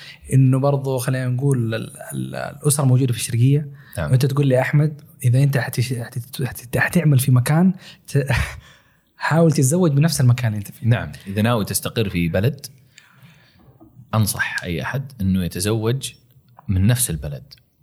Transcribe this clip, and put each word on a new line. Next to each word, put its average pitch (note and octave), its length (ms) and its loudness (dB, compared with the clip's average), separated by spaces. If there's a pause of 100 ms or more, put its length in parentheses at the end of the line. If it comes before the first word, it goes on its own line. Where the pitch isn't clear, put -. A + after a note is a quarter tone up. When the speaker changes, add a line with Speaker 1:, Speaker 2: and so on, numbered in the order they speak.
(340)
Speaker 1:
إنه C3 260 4
برضو، C3+ 380 0
خلينا C3 300 -2
نقول، B2 480 0
ال-، A2+ 160 -8 (220)
ال-، C2 220 -8
الأسرة C#3+ 500 -2
موجودة B2+ 280 4
في A2 60 -8
الشرقية. C#3 500 2 (280)
Speaker 2:
نعم. D2+ 140 -4
Speaker 1:
وأنت C3 140 4
تقول C#3 220 0
لي: B2+ 140 2
"أحمد، D3+ 400 0 (220)
إذا B2+ 200 4
أنت C#3 140 2
حتش-، A#2+ 360 -4
حتت-، B2 500 -8
حتت-، - 340 -6
حتعمل D3+ 420 2
في B2+ 120 2
مكان، D3+ 420 4 (340)
ت-، C#3+ 200 -2 (460)
<laughs> - 440 -20
حاول D#3+ 340 2
تتزوج D3 400 2
بنفس D3 300 2
المكان B2 260 4
اللي G#2 100 -4
أنت G2+ 140 -10
فيه." - 160 -8
Speaker 2:
نعم. F2+ 240 0 (160)
إذا G2+ 140 -4
ناوي A2 240 0
تستقر G2+ 440 -4
في F2 200 0
بلد، F#2 360 -2 (1500)
أنصح - 500 -2
أي E2 180 -6
أحد - 300 -8 (100)
إنه F#2+ 220 0
يتزوج A2 680 -4 (560)
من F#2+ 200 2
نفس B2 220 2
البلد، C#2+ 440 -10 (300)